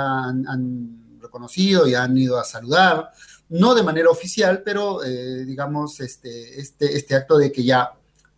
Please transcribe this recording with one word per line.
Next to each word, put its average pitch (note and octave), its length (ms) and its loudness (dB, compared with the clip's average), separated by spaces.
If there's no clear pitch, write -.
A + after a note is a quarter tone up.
han, B2+ 240 -4
han B2 720 -8
reconocido, F3 680 2
ya B2 180 2
han B2+ 140 2
ido B2 200 2
a A2 60 -2
saludar, D#3+ 680 0
no G3+ 240 4
de A3 80 4
manera E3 280 2
oficial, F#3+ 540 0
pero, G3+ 380 -4
eh, B2+ 420 -8
digamos, C#3+ 560 -6
este, B2 600 -14
este, C#3+ 360 -2
este C#3+ 200 -2
acto D3 220 4
de C#3 120 4
que B2+ 140 -2
ya, B2+ 300 2